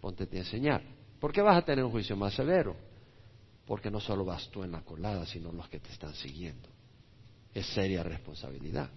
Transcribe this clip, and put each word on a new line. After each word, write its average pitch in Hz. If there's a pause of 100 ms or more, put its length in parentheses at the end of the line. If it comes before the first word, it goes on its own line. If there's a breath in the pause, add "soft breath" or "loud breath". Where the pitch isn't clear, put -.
Ponte 95
a 95
enseñar. 110 (380)
¿Por 147
qué 202
vas 202
a 175
tener 135
un 120
juicio 107
más 101
severo? 135 (920 loud breath)
Porque 107
no 107
solo 98
vas 87
tú 101
en 90
la 82
colada, 85
sino 82
los 85
que 78
te -
están 76
siguiendo. 76 (840)
Es 101
seria 95
responsabilidad. 73